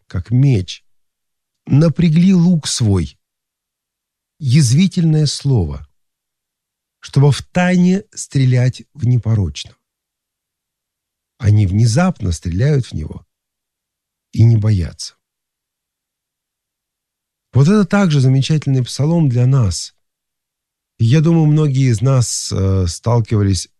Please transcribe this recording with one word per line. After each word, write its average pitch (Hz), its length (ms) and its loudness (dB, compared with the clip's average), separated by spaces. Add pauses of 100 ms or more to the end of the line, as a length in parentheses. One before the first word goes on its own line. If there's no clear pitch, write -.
как - 240 -10
меч, 123 540 0 (800)
напрягли 170 680 2
лук 175 360 2
свой, 95 500 -2 (1200)
язвительное 156 880 2
слово, 85 600 -4 (1120)
чтобы 139 320 2
втайне 180 720 0 (100)
стрелять 127 720 -2 (100)
в 143 120 -10
непорочного. 110 720 -2 (1600)
Они 104 280 2
внезапно 113 640 0
стреляют 113 560 -4
в - 60 -20
него 80 340 -12 (1040)
и 113 140 0
не 117 120 4
боятся". 101 600 -4 (2250)
Вот 139 160 2
это 208 160 4
также 180 360 0
замечательный 131 640 0
псалом 156 440 -2
для 123 180 0
нас. 127 480 -2 (1040)
И 117 60 -2
я 127 160 2
думаю, 165 260 2
многие 143 440 0
из 104 100 -2
нас, 131 520 -2
э, 95 340 0
сталкивались 104 840 -2 (120)